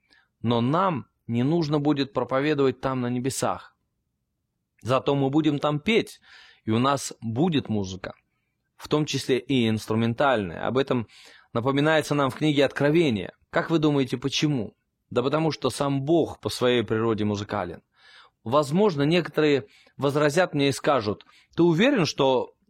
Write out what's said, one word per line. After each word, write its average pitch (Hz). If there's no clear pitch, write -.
Но 117
нам 147
не 117
нужно 151
будет 143
проповедовать 135
там, 131
на 123
небесах. 123
Зато 131
мы 139
будем 147
там 147
петь, -
и 107
у 113
нас 135
будет 123
музыка, 95
в -
том 151
числе 131
и 120
инструментальная. 110
Об 117
этом 135
напоминается 143
нам 139
в -
книге 143
Откровения. 143
Как -
вы 165
думаете, 139
почему? 135
Да 123
потому 151
что 135
сам 139
Бог 135
по 107
своей 123
природе 110
музыкален. 101
Возможно, 147
некоторые 151
возразят 147
мне 139
и 131
скажут: 110
«Ты 170
уверен, 180
что 131